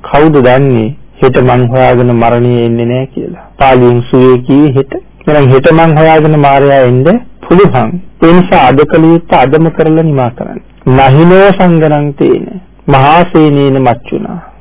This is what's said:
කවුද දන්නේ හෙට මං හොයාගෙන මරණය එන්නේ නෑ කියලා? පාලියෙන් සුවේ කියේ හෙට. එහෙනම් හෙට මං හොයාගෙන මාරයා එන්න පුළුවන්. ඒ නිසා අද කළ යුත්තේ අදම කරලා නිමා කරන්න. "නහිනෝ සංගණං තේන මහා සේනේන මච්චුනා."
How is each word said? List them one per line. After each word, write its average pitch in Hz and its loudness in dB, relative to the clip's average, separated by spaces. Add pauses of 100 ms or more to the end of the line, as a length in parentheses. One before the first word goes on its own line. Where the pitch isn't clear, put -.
කවුද 151 -2
දන්නේ 123 0 (180)
හෙට 127 0
මං 123 0
හොයාගෙන 123 0
මරණය 120 0
එන්නේ 117 -2
නෑ 127 -4
කියලා? - -14 (100)
පාලියෙන් 127 0
සුවේ 127 2
කියේ 139 0
හෙට. 135 -4 (280)
එහෙනම් 143 0
හෙට 131 0
මං 165 0
හොයාගෙන 156 2
මාරයා 139 2
එන්න 127 0 (380)
පුළුවන්. 180 0 (260)
ඒ 165 2
නිසා 180 2
අද 131 2
කළ 160 0
යුත්තේ 165 0
අදම 151 0
කරලා 160 -2
නිමා 131 -2
කරන්න. - -14 (300)
"නහිනෝ 160 4
සංගණං 156 0
තේන 139 -2 (380)
මහා 139 2
සේනේන 143 0
මච්චුනා." 127 -6 (220)